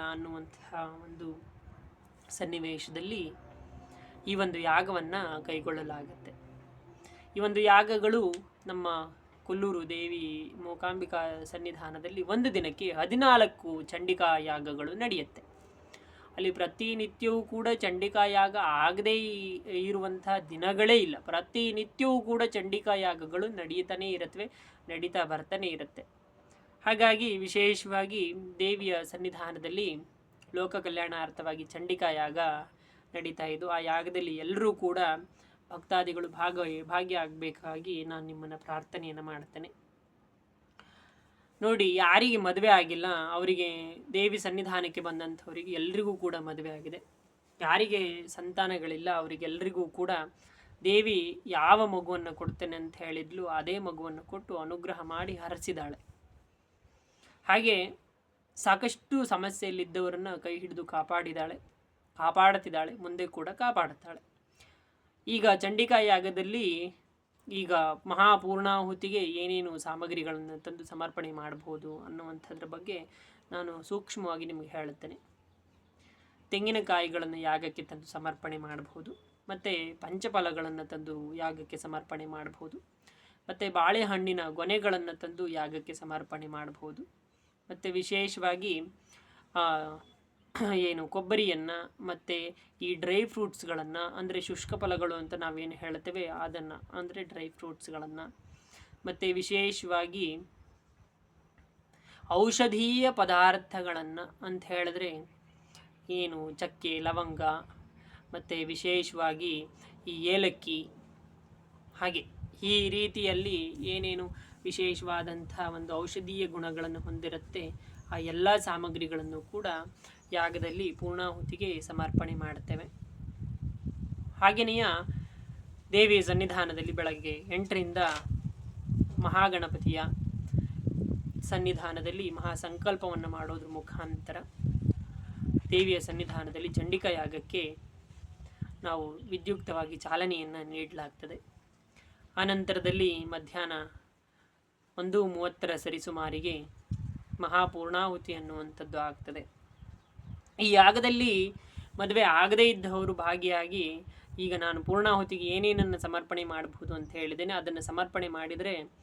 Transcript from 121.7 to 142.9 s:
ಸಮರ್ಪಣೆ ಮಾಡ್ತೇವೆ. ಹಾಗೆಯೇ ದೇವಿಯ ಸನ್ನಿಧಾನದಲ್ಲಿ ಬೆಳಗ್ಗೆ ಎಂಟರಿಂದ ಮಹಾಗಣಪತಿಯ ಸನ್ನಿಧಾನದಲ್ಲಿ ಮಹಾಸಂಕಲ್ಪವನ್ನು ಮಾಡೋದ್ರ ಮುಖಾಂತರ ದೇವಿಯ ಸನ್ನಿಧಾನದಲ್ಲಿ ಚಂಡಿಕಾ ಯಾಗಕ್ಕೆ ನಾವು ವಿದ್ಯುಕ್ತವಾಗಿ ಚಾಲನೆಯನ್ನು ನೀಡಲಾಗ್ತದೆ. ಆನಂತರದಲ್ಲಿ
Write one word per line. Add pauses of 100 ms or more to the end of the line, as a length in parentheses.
ಸಮರ್ಪಣೆ
ಮಾಡ್ತೇವೆ. (1500)
ಹಾಗೆಯೇ (1080)
ದೇವಿಯ
ಸನ್ನಿಧಾನದಲ್ಲಿ
ಬೆಳಗ್ಗೆ (220)
ಎಂಟರಿಂದ (1300)
ಮಹಾಗಣಪತಿಯ (1500)
ಸನ್ನಿಧಾನದಲ್ಲಿ (120)
ಮಹಾಸಂಕಲ್ಪವನ್ನು
ಮಾಡೋದ್ರ
ಮುಖಾಂತರ (1400)
ದೇವಿಯ (100)
ಸನ್ನಿಧಾನದಲ್ಲಿ
ಚಂಡಿಕಾ
ಯಾಗಕ್ಕೆ (1200)
ನಾವು (280)
ವಿದ್ಯುಕ್ತವಾಗಿ (100)
ಚಾಲನೆಯನ್ನು (120)
ನೀಡಲಾಗ್ತದೆ. (1080)
ಆನಂತರದಲ್ಲಿ (240)